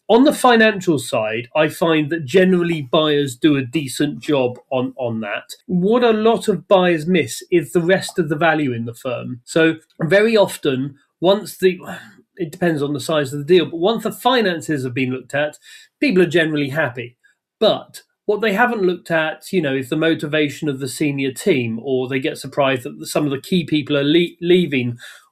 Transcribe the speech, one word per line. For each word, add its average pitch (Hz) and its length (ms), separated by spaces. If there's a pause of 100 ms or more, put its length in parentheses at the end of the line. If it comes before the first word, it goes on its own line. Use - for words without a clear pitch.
on 233 160
the 302 100
financial 220 640
side, 113 580
I 156 120
find 156 420
that 165 160
generally 170 560
buyers 143 520
do 151 220
a 135 80
decent 143 560
job 127 380 (120)
on, 131 280
on 117 220
that. 107 240 (200)
What 208 400
a 226 80
lot 220 360
of 180 200
buyers 180 380
miss 165 440
is 160 220
the 180 80
rest 180 380
of 165 100
the 156 80
value 151 380
in 117 100
the 117 100
firm. 123 500
So 160 320 (260)
very 208 340
often, 143 600 (240)
once 185 360
the, 185 220 (580)
it 160 160
depends 165 300
on 143 100
the 143 80
size 147 320
of 147 60
the 143 80
deal, 170 180
but 156 140
once 208 240
the 208 100
finances 180 720
have 127 80
been 127 200
looked 131 220
at, 147 220 (420)
people 202 240
are 170 40
generally 151 420
happy. 127 480 (420)
But - 440 (220)
what 202 160
they 214 120
haven't 226 300
looked 180 280
at, 156 420
you 190 80
know, 139 140
is 131 140
the 156 80
motivation 156 720
of 135 100
the 139 100
senior 139 440
team, 120 500
or 131 260
they 135 120
get 147 180
surprised 135 460
that 156 220
some 156 180
of 139 80
the 135 80
key 175 240
people 147 320
are 143 80
le-, 165 360
leaving, 143 560 (360)